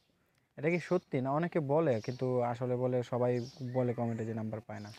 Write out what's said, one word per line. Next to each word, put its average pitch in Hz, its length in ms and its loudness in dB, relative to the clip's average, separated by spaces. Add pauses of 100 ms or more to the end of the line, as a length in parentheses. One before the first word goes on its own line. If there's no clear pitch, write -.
(580)
এটা 143 120 0
কি 175 100 2
সত্যি - 400 0
না? 131 100 -2
অনেকে 170 300 0
বলে, 143 400 4
কিন্তু 127 260 -4 (160)
আসলে 123 340 0
বলে, 127 260 2
সবাই 123 300 2 (420)
বলে 127 200 2
কমেন্টে 117 300 -2
যে 113 100 -4
নাম্বার 110 260 -4
পায় 104 200 -12
না। 104 180 -10